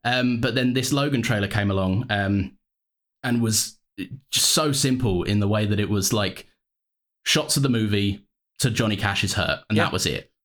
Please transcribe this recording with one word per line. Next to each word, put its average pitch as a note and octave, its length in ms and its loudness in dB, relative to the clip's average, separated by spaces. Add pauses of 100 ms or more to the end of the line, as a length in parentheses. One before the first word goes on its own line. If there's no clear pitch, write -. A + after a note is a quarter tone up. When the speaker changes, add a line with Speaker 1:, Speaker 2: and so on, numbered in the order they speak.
Speaker 1:
Um, B2 360 0
but A#2+ 140 -2
then B2+ 180 0
this B2+ 200 -2
Logan C#3 280 0
trailer G#2 280 -2
came G2+ 220 0
along, F#2+ 380 0
um, G2+ 480 -2 (680)
and A#2+ 200 0
was - 360 -2 (520)
just - 200 2
so D#3 220 2
simple B2 500 0
in G#2 160 2
the G2+ 80 2
way G#2+ 200 2
that G2+ 120 0
it G2 120 -2
was, G#2 240 0
like, G2+ 320 -2 (760)
shots - 340 0
of C#3 40 2
the C#3 60 2
movie G2+ 560 0 (360)
to B2+ 100 2
Johnny A2 260 0
Cash's G2 380 -2
Hurt, D#2 340 -2
and G#2+ 80 2
Speaker 2:
Yeah. E3+ 80 4
Speaker 1:
that - 80 -2
was - 140 -2
it. C2 260 -6 (120)